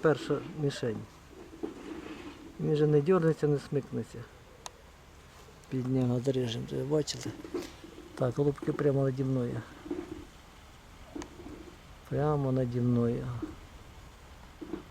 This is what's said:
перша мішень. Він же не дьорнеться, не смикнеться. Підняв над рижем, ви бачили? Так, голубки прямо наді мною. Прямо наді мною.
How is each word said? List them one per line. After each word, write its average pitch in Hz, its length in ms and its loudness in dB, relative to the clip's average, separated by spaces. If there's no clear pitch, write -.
перша 147 380 4
мішень. 127 400 0
Він 156 160 4
же 151 100 6
не 147 140 8
дьорнеться, 160 480 6
не 147 100 6
смикнеться. 123 600 -4
Підняв 127 400 2
над 123 200 2
рижем, 127 340 0
ви 131 120 -2
бачили? 143 400 0
Так, 127 220 0
голубки 143 360 0
прямо 139 320 4
наді 131 200 2
мною. 127 360 0
Прямо 139 440 2
наді 123 280 2
мною. 123 440 4